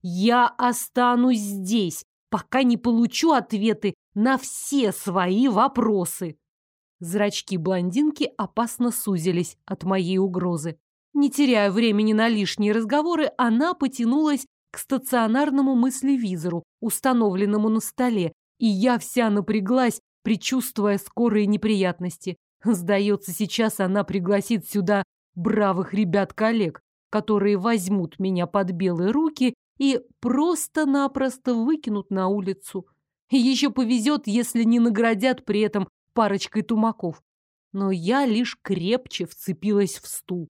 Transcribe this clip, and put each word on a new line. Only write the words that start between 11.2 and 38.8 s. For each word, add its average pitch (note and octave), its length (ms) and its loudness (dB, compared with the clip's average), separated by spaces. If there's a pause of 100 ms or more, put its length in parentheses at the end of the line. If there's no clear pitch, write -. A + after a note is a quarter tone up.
теряя A#3 400 2
времени G#3+ 420 2
на A3 160 2
лишние G#3 440 0
разговоры, D4 640 0
она B3+ 380 2
потянулась C#4 720 0 (240)
к - 80 -16
стационарному C4 960 0
мыслевизору, A#3 880 0 (160)
установленному G#3+ 880 0
на A3 120 0
столе, A3 520 -2 (260)
и A#3 80 0
я G#3+ 320 2
вся A#3 320 0
напряглась, G#3+ 720 0 (220)
предчувствуя A3 760 -2
скорые A3 480 0
неприятности. F#3+ 920 -2 (280)
Сдается, G3+ 680 0
сейчас G#3+ 480 -2
она F#3+ 240 0
пригласит G3 640 -2
сюда G3+ 340 0 (320)
бравых F#3+ 600 0
ребят-коллег, G3+ 840 -2 (300)
которые G#3 460 0
возьмут F#3+ 640 -2
меня F#3 280 -2
под F#3+ 240 -2
белые F3+ 400 0
руки D4 440 0 (240)
и C4+ 220 2 (200)
просто-напросто C#4 1300 0
выкинут A3+ 560 -2
на F#3+ 180 0
улицу. G3 580 -4 (440)
Еще C4 400 2
повезет, B3 560 0
если A#3 360 0
не A#3 160 4
наградят A#3 680 2
при G#3 160 0
этом G#3 280 -2 (260)
парочкой G#3 480 0
тумаков. A3 600 -2 (500)
Но G3 180 -2
я G3+ 360 0
лишь A#3 360 -2
крепче F#3+ 640 -4